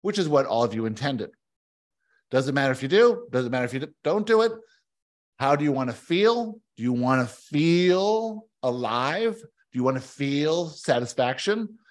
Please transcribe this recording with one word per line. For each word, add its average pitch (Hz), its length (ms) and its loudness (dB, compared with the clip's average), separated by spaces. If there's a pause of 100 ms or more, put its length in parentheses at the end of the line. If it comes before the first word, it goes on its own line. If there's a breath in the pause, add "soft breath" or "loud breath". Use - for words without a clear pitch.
which 202 180 -2
is 170 80 0
what 143 180 4
all 113 180 0
of 110 100 0
you 113 120 -4
intended. 113 460 -4 (1000)
Doesn't 131 260 0
matter 135 160 2
if 127 120 -6
you 135 60 -4
do, 226 420 4
doesn't 123 200 -2
matter 127 140 -2
if 113 80 -6
you 135 140 -6 (160)
don't 208 240 0
do 220 140 4
it. 226 100 2 (880 soft breath)
How 139 180 2
do 143 80 0
you 147 80 2
want 131 180 -2
to 110 60 -6
feel? 220 640 0 (180)
Do 113 60 -8
you 123 100 0
want 123 340 0
to - 60 -16
feel 185 1120 0 (160)
alive? 127 760 -2
Do - 380 -16
you 123 60 0
want 131 140 2
to 127 40 -8
feel 151 680 -2
satisfaction? 135 1080 -2 (120 soft breath)